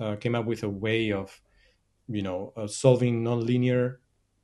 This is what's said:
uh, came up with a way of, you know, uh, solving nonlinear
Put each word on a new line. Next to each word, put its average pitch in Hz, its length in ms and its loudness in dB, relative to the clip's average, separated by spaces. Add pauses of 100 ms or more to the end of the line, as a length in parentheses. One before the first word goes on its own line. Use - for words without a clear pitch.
uh, 107 160 -4
came 120 200 -2
up 117 100 -2
with 113 160 -4
a 110 60 -2
way 110 440 0
of, 98 280 -6 (680)
you 104 140 -4
know, 95 340 -6
uh, 107 120 -8
solving 120 560 4
nonlinear 123 720 2 (480)